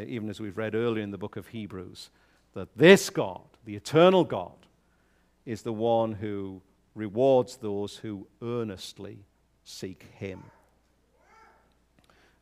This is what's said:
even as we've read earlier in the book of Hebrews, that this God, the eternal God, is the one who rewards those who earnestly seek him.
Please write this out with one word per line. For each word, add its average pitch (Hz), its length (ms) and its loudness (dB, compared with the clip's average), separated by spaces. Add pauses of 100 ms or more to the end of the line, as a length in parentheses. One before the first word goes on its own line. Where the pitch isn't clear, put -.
even 110 240 -8
as 101 100 -12
we've 101 160 -10
read 110 180 -4
earlier 113 300 0
in 101 60 -8
the 98 80 -10
book 101 180 -10
of 98 120 -14
Hebrews, 98 640 -14 (440)
that 92 220 -12
this 175 340 10
God, 104 320 -6 (220)
the 104 120 -12
eternal 175 480 4
God, 104 420 -8 (800)
is 110 180 -8
the 120 120 -6
one 113 380 2
who 98 500 -8 (320)
rewards 120 640 2
those 101 380 -6
who 104 300 -12 (140)
earnestly 107 840 -8 (360)
seek - 520 -16
him. 95 280 -12 (2000)